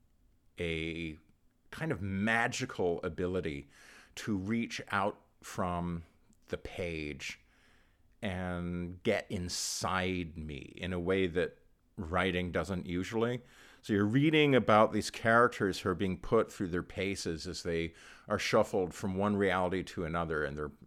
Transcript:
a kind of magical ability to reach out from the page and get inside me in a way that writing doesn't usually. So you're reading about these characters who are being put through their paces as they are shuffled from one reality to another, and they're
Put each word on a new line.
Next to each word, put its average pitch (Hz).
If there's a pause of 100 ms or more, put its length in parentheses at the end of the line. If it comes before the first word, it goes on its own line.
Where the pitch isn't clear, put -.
(580)
a 82 (520)
kind 160
of 85
magical 104
ability 87 (460)
to 110
reach 113 (100)
out 101 (240)
from 87 (460)
the -
page 78 (840)
and 87
get 101
inside 90
me 76
in 90
a 90
way 92
that 82 (400)
writing 90
doesn't 90
usually. 113 (420)
So 113
you're 104
reading 147
about 110
these 104
characters 117
who 98
are 90
being 92
put -
through 98
their 85
paces 92
as 85
they 82 (340)
are 104
shuffled 101
from 95
one 101
reality 92
to 92
another, 80
and 71
they're 73 (140)